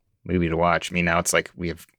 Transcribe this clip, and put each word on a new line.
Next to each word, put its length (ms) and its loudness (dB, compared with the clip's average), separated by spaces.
movie 240 0
to 80 -2
watch. 340 0
I 20 -8
mean, 120 0
now 140 2
it's 140 -2
like 220 0
we 140 -6
have 180 -10